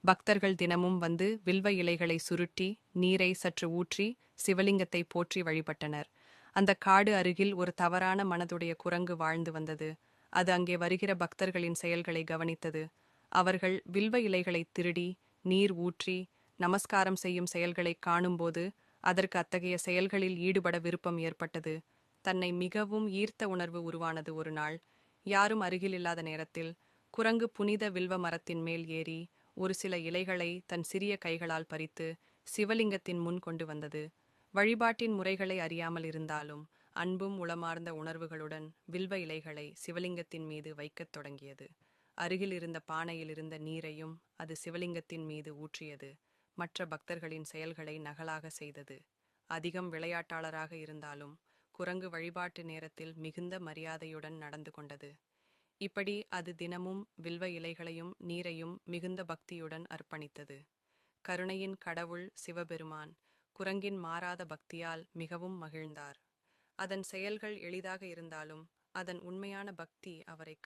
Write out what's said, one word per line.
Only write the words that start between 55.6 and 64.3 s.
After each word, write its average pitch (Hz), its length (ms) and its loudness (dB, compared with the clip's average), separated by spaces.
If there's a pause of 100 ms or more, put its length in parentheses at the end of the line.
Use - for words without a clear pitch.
இப்படி 202 500 -4
அது 175 260 -8
தினமும் 180 540 -6 (140)
வில்வ 170 240 -6
இலைகளையும் 165 640 -8 (180)
நீரையும் 170 560 -6
மிகுந்த 180 400 -6
பக்தியுடன் 165 640 -12
அர்ப்பணித்தது. 147 760 -14 (560)
கருணையின் 190 560 -4
கடவுள் 175 580 -8
சிவபெருமான் 160 840 -10 (420)
குரங்கின் 196 400 -4
மாறாத 175 460 -6